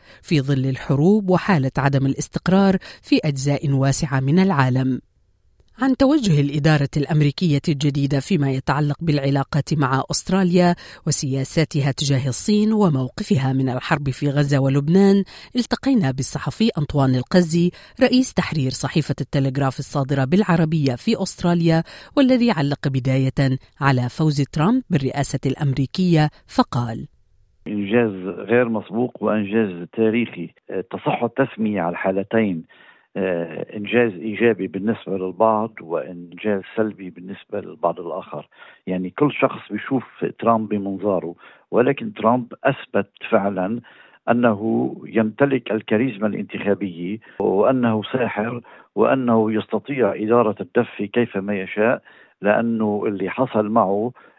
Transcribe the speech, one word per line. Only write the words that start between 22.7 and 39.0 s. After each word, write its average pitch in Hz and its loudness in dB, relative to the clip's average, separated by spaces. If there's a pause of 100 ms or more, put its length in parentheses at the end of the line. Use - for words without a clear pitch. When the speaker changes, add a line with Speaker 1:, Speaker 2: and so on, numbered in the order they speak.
Speaker 1:
بداية 131 0 (240)
على 127 2
فوز 151 0
ترامب 185 0
بالرئاسة 139 -2
الأمريكية 151 2 (180)
فقال: 127 -2 (600)
Speaker 2:
إنجاز 107 0 (140)
غير 117 0
مسبوق 113 -4
وإنجاز 104 -2
تاريخي. 110 -2 (200)
آه، 95 -6 (100)
تصح 110 -4
التسمية 110 -2
على 85 -2
الحالتين، 98 -2 (540)
آه، 85 -4
إنجاز 107 0
إيجابي 104 -2
بالنسبة 98 -6
للبعض 107 0 (100)
وإنجاز 87 -6 (140)
سلبي 98 -4
بالنسبة 92 -12
للبعض 85 -4
الآخر. 90 -10 (400)
يعني 92 -4